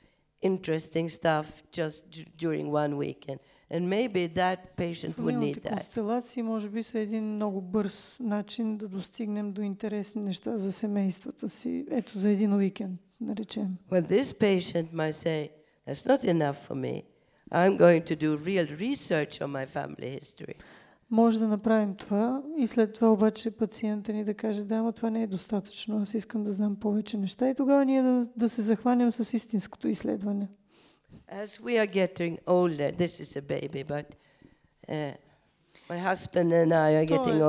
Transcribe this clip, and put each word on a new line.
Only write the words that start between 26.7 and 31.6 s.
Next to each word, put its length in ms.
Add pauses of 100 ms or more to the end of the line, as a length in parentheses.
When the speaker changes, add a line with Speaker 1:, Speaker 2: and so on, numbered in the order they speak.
Speaker 2:
повече 420
неща“, 320
и 40
тогава 300
ние 180
да, 240 (100)
да 120
се 140
захванем 500
с 240
истинското 520
изследване. 600 (800)
Speaker 1:
As 320